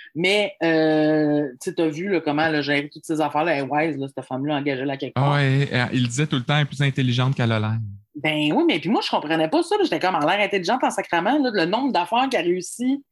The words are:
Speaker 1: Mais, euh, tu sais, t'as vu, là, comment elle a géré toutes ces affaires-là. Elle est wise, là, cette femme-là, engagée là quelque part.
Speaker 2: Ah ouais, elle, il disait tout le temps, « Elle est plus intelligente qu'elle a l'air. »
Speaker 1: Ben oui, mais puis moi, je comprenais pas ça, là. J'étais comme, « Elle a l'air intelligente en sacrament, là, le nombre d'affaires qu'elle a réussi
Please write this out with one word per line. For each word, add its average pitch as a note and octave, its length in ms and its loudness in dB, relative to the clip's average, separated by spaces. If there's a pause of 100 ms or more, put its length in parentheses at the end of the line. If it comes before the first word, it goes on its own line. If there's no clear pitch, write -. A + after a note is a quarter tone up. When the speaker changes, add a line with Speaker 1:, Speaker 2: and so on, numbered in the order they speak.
(140)
Speaker 1:
Mais, G3 480 0
euh, D#3 920 2
tu E3+ 180 -8
sais, - 20 -4
t'as E3 140 0
vu, E3 220 -4
là, F3 120 2
comment D3 240 0
elle D#3 120 0
a D3 40 0
géré C#3+ 320 -2
toutes D#3 120 -20
ces D#3 160 -2
affaires-là. D3+ 340 0
Elle C#3 100 -2
est - 20 -6
wise, D3 300 -2
là, C3+ 80 -6 (100)
cette C3 80 -8
femme-là, C#3 340 -4
engagée C#3 280 -2
là C3+ 120 -4
quelque C3 180 -6
part. C#3 180 2
Speaker 2:
Ah - 40 2
ouais, C#3 340 2
elle, B2 220 0
il B2 140 2
disait C3+ 200 0
tout - 80 -2
le B2 80 0
temps, « D3 140 0
Elle D3+ 60 4
est - 20 -2
plus - 180 -4
intelligente C3 520 2
qu'elle A#2 160 0
a A2 80 2
l'air. » A2 180 -2 (380)
Speaker 1:
Ben D3+ 380 0
oui, D4 140 2
mais F#3+ 120 2
puis D#3+ 100 -4
moi, E4+ 140 2
je - 60 -6
comprenais D#3+ 400 0
pas E4 140 2
ça, G#4 140 0
là. G4+ 60 2
J'étais E3+ 160 0
comme, « E3+ 220 0
Elle D3+ 80 2
a F#3+ 80 2
l'air G#3 80 2
intelligente G3 380 -2
en C4+ 80 2
sacrament, F#3+ 480 0
là, B3+ 140 2
le F3 120 2
nombre A#3+ 280 0
d'affaires A#3+ 360 0
qu'elle G#3+ 120 0
a - 80 -2
réussi B3 640 -2